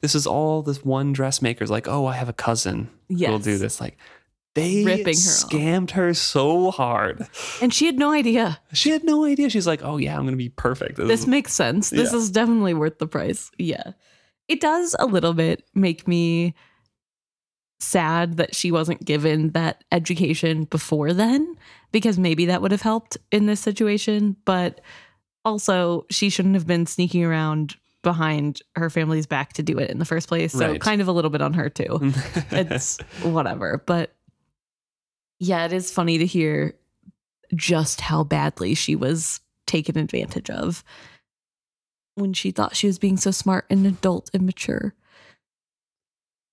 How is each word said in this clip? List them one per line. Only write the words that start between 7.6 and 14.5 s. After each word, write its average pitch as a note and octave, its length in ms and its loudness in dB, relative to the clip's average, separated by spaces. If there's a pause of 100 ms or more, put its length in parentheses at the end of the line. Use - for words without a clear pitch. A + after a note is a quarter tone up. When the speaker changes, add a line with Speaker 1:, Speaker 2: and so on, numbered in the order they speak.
Speaker 2:
And B3 140 2
she D4+ 120 2
had C4+ 120 0
no D4 140 2
idea. A3+ 480 2 (120)
Speaker 1:
She G#3 180 2
had D#4 120 0
no D#4 220 2
idea. C#4+ 260 2
She's G3+ 160 0
like, D#3+ 160 0
"Oh, D3 140 -4
yeah, C#3+ 200 -2
I'm C3+ 80 -2
gonna C3 120 -2
be B2 140 -4
perfect. - 480 -2
This - 100 0
Speaker 2:
This A3+ 140 4
Speaker 1:
is" - 40 -2
Speaker 2:
makes C#4 280 2
sense. F#3 360 2
This A#3 220 2
Speaker 1:
Yeah. A#3+ 60 2
Speaker 2:
is A3 120 0
definitely A3 440 2
worth D#3 240 -2
the D#3+ 100 -4
price. - 500 -4
Yeah. F3 340 -6 (540)
It D#4+ 140 -2